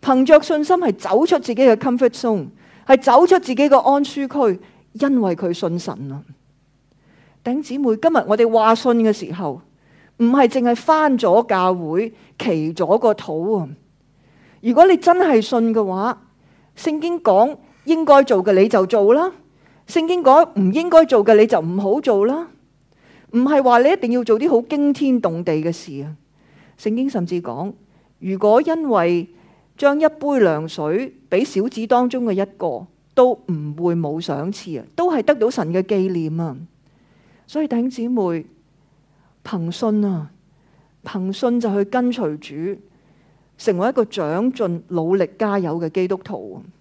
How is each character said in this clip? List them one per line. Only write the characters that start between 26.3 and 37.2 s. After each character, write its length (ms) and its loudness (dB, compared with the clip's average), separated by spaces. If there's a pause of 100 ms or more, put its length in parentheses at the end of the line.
聖 180 -4
經 140 -2
甚 160 -4
至 160 -6
講， 320 -10 (460)
如 180 -8
果 240 4
因 280 -4
為 400 0 (480)
將 200 0
一 80 0
杯 140 0
涼 480 0
水 480 -6 (140)
畀 160 0
小 240 -4
子 180 -10
當 220 2
中 160 -6
嘅 80 -2
一 120 -2 (120)
個， 280 -8 (300)
都 160 4
唔 500 -8
會 140 -2
冇 260 -6
賞 300 -6
賜 300 -12
啊， 40 -20 (100)
都 160 -2
係 120 -2
得 120 0
到 140 -2
神 240 -6
嘅 80 0
紀 300 -2
念 280 -6
啊！ 180 -8 (880)